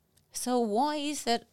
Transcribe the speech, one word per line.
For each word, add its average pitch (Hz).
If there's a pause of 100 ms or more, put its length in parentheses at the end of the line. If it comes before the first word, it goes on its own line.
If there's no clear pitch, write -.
(320)
So 247
why 240
is 294
that 233